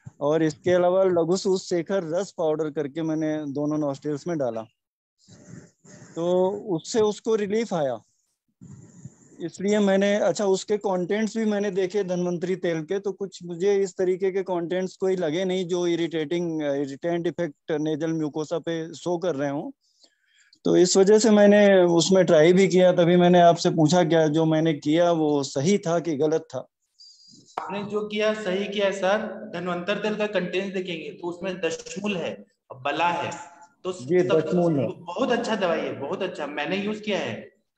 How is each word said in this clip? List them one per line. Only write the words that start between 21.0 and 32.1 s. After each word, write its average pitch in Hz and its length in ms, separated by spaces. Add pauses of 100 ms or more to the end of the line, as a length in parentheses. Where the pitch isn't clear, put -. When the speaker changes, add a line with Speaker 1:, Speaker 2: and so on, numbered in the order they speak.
Speaker 1:
से 214 120
मैंने 202 520
उसमें 175 420
try 160 280
भी 190 160
किया, 180 240
तभी 180 240
मैंने 175 240
आपसे 170 300
पूछा 165 340
क्या 160 220
जो 156 180
मैंने 160 300
किया 160 380
वो 147 300
सही 147 360
था 170 200
कि 156 180
गलत 156 380
था। - 140 (880)
Speaker 2:
आपने 202 260
जो 208 240
किया 214 260
सही 202 340
किया 196 220
सर। - 640
धन्वंतर 175 440
तेल 214 180
का 208 100
contents 190 480
देखेंगे 175 360
तो 175 180
उसमें 180 320
दशमूल 185 560